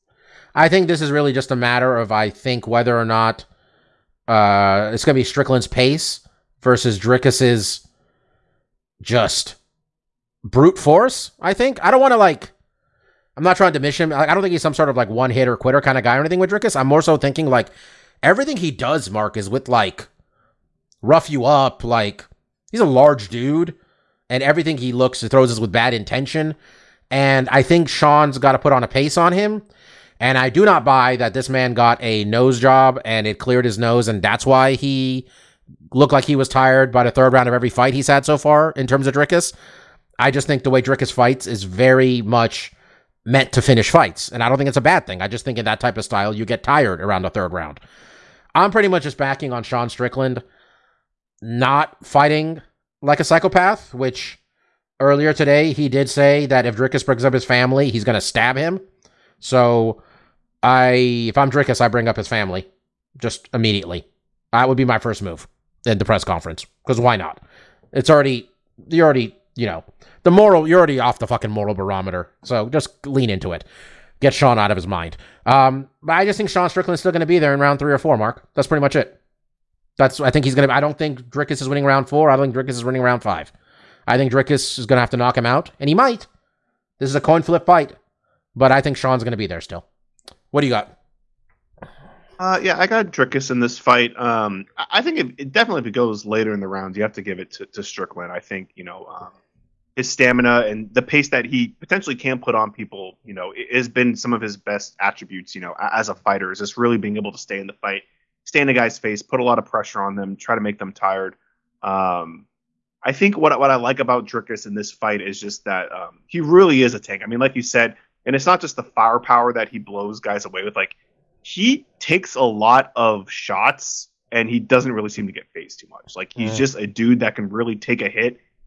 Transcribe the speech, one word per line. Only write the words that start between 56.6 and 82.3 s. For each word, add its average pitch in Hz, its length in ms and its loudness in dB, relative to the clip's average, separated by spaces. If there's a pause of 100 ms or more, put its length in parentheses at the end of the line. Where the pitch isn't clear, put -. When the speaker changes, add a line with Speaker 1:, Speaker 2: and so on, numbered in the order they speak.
Speaker 1:
if 117 100 -2
Dricus 127 300 -2
brings 127 220 0
up 127 80 2
his 123 100 0
family, 127 460 2
he's 107 140 -4
gonna 110 180 0
stab 120 340 -2
him. 170 240 -4 (580)
So 120 640 2 (600)
I, 127 300 4 (360)
if 107 80 -2
I'm 139 140 2
Dricus, 131 320 0
I 117 60 4
bring 117 200 0
up 113 80 -2
his 107 100 -8
family 95 400 -4 (520)
just - 340 -10
immediately. 101 540 -2 (460)
That 123 140 2
would 131 120 0
be 131 80 2
my 117 120 0
first 113 220 -6
move 87 260 -12 (380)
in 107 140 0
the - 80 -2
press 107 180 0
conference, 82 400 -8 (220)
'cause 120 120 0
why 120 180 2
not? 82 260 -10 (500)
It's - 160 -2
already, 135 400 4 (400)
you 165 160 4
already, 127 320 2 (180)
you 117 120 -4
know, 85 180 -10 (380)
the 180 80 4
moral, 190 360 6
you're 170 120 6
already 147 200 4
off 120 200 -2
the 113 80 -8
fucking 110 240 -6
moral 104 240 -4
barometer, 95 560 -6 (120)
so 117 280 -4
just - 360 -6
lean 135 220 -2
into 95 240 -6
it. 82 120 -12 (560)
Get 135 120 4
Sean 123 260 2
out 104 120 2
of 101 60 0
his 87 100 -8
mind. 85 320 -8 (260)
Um, 135 440 2 (140)
but 160 120 -2
I 185 100 2
just 202 140 -2
think 208 100 -4
Sean 180 220 -2
Strickland's 175 300 -4
still 185 120 -2
gonna 165 140 -2
be 175 120 2
there 147 140 2
in 139 80 0
round 143 180 2
three 143 140 -2
or 139 60 0
four, 151 180 0
Mark. 107 380 -6
That's 139 120 0
pretty 151 140 0
much 139 160 0
it. - 240 -4 (760)
That's, 131 200 2
I 139 120 0
think 139 160 0
he's 131 80 0
gonna, 139 180 4
I 139 80 2
don't 147 180 -4
think 143 220 -6
Dricus 139 400 -6
is 131 80 -8
winning 143 160 -2
round 135 240 2
four. 151 220 4